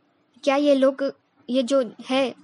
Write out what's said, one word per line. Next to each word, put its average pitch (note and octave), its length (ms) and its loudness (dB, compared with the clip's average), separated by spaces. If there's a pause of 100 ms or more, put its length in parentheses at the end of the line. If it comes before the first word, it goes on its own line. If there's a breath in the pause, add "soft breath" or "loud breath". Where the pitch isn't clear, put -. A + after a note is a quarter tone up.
(440)
क्या C4+ 120 0
ये C#4+ 200 4
लोग, C4+ 380 0 (360)
ये B3+ 140 0
जो B3 300 -2 (120)
है C4 380 -2